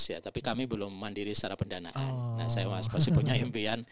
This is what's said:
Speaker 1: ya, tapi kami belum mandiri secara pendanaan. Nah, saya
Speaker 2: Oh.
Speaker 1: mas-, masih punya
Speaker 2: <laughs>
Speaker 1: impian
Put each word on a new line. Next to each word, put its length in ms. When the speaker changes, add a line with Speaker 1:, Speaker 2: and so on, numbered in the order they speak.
Speaker 1:
ya, 120
tapi 180
kami 260
belum 260
mandiri 440
secara 200
pendanaan. 840
Nah, 80
saya 180
Speaker 2:
Oh. 80
Speaker 1:
mas-, 140
masih 260
punya 260
Speaker 2:
<laughs> 60
Speaker 1:
impian 480